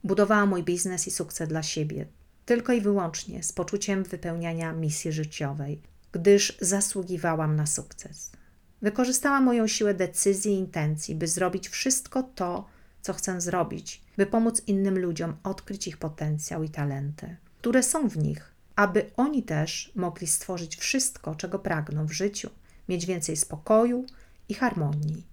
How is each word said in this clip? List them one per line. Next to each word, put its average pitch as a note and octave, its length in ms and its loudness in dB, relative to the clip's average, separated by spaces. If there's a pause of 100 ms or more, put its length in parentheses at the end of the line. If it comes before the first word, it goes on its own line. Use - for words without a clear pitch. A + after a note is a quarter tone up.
Budowałam G3+ 460 4
mój F3+ 140 0
biznes F3 440 -2
i F#3 40 -6
sukces D#3+ 380 -4
dla D#3 140 -2
siebie, D3+ 420 -4 (400)
tylko A#3+ 280 2
i A#3 80 2
wyłącznie G3 600 -2
z - 100 -6
poczuciem F#3+ 500 -2
wypełniania E3 680 -4
misji D#3+ 380 -2
życiowej, D3 680 -4 (300)
gdyż G3+ 500 6
zasługiwałam F3 920 0
na D3+ 100 2
sukces. - 680 -8 (500)
Wykorzystałam B3+ 600 2
moją A#3+ 240 4
siłę G#3 260 2
decyzji F#3+ 580 2
i G3 60 2
intencji, D#3 580 -2
by D#3+ 120 0
zrobić F3+ 420 0
wszystko - 540 -2
to, F3+ 420 -4 (360)
co F#3 120 -6
chcę F#3 280 -4
zrobić, - 600 -4 (160)
by G3 80 6
pomóc A3+ 420 2
innym G3 320 4
ludziom E3 440 -2
odkryć G3 440 -6
ich D3+ 100 -10
potencjał D3+ 640 -4
i D#3 60 -4
talenty, C#3+ 680 -4 (200)
które B3 260 4
są C#4+ 260 2
w - 80 -4
nich, D3+ 340 -2 (240)
aby G3+ 420 4
oni C#4 260 2
też - 520 -4
mogli F3 320 -4
stworzyć E3+ 480 -2
wszystko, - 600 -2
czego F3 240 -4
pragną D#3 460 -2
w D#3 60 -2
życiu, G3+ 380 -4 (400)
mieć F3 160 -2
więcej E3+ 320 -2
spokoju A#3 680 4 (440)
i G#3+ 40 -4
harmonii D3+ 800 0